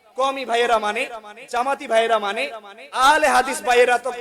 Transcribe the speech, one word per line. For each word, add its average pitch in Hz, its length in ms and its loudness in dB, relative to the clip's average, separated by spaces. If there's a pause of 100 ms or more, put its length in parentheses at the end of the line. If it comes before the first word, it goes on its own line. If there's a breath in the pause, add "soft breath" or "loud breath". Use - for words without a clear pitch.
(160)
কওমি 269 280 -2
ভাইয়েরা 233 340 0
মানে, 214 320 -4 (380)
জামাতি 269 380 -4
ভাইয়েরা 226 320 2
মানে, 208 320 -4 (420)
আহলে 294 340 4
হাদিস 254 360 0
ভাইয়েরা 247 360 4
তো 247 220 -6